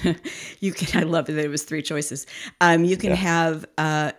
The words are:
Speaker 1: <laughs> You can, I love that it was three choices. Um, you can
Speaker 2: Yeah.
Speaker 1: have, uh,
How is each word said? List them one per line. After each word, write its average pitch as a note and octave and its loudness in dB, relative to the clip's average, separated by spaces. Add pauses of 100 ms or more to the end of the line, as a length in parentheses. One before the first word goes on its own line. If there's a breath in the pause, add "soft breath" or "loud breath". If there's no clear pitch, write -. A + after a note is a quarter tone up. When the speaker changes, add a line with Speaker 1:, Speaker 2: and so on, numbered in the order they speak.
Speaker 1:
<laughs> - -4
You G3 -2
can, - -2
I - 2
love D#3+ 0
that D#3 -4
it D3+ 0
was D3 -4
three D#3 -6
choices. D3 -6 (340 loud breath)
Um, E3+ 8
you F3+ 4
can F#3+ 0
Speaker 2:
Yeah. F3 2
Speaker 1:
have, E3 0 (120)
uh, D#3 0